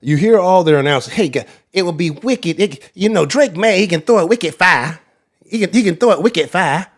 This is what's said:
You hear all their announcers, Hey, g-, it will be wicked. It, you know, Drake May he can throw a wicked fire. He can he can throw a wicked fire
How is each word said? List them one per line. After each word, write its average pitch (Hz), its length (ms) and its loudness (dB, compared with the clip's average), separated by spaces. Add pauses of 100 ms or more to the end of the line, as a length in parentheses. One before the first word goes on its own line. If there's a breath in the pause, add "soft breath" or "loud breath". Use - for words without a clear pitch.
You 147 160 -2
hear 214 220 4
all 185 260 2
their 156 140 4
announcers, 139 360 -2
Hey, 196 140 0
g-, 123 140 -4 (300 soft breath)
it 190 100 -2
will 175 100 -4
be 160 180 -4
wicked. 175 500 -4
It, 180 340 -6
you 190 140 -2
know, 190 180 0
Drake 240 300 0
May 196 240 0
he 208 60 2
can 170 140 -2
throw 226 180 2
a 170 80 2
wicked 180 280 -2
fire. 160 460 0 (480)
He 226 120 -6
can 190 120 -2
he 240 100 2
can 180 140 0
throw 233 160 2
a 151 80 0
wicked 170 300 -2
fire 175 360 -2 (120)